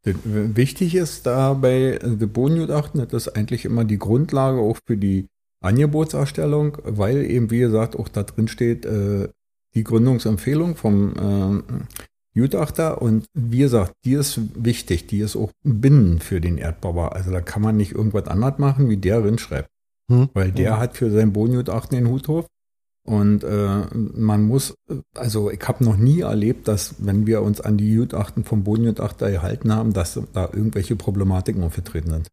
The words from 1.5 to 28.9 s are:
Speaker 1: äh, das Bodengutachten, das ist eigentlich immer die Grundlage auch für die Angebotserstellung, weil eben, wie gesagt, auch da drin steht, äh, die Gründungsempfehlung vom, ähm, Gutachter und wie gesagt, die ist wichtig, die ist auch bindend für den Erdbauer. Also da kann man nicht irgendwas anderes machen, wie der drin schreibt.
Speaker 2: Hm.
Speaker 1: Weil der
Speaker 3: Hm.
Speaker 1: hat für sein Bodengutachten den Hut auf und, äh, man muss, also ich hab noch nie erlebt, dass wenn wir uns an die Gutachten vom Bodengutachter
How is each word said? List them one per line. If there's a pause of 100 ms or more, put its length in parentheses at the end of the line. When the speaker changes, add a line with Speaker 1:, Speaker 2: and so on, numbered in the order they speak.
Speaker 1:
äh,
das
Bodengutachten,
das
ist
eigentlich
immer
die
Grundlage
auch
für
die (360)
Angebotserstellung,
weil
eben,
wie
gesagt,
auch
da
drin
steht,
äh, (460)
die
Gründungsempfehlung
vom,
ähm, (720)
Gutachter
und
wie
gesagt, (100)
die
ist (200)
wichtig,
die
ist
auch (120)
bindend
für
den
Erdbauer.
Also
da
kann
man
nicht
irgendwas
anderes
machen,
wie
der
drin
schreibt. (420)
Speaker 2:
Hm.
Speaker 1:
Weil
der
Speaker 3:
Hm.
Speaker 1:
hat
für
sein
Bodengutachten
den
Hut
auf (640)
und,
äh, (100)
man
muss, (400)
also
ich
hab
noch
nie
erlebt,
dass
wenn
wir
uns
an
die
Gutachten
vom
Bodengutachter